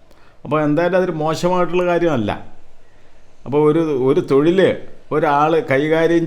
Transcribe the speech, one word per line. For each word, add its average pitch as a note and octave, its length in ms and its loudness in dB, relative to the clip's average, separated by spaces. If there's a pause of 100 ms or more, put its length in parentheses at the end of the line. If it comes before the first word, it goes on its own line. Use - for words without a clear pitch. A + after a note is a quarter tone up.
(440)
അപ്പോൾ C#3 140 -4 (100)
എന്തായാലും F3 320 0
അതൊരു F3+ 240 -2
മോശമായിട്ടുള്ള F3 680 0
കാര്യമല്ല. D3+ 400 0 (1160)
അപ്പോൾ C3+ 240 0
ഒരു, D#3+ 120 2 (280)
ഒരു D3 120 2 (100)
തൊഴിൽ D#3 280 4 (560)
ഒരാൾ D3+ 360 2 (200)
കൈകാര്യം D#3+ 560 2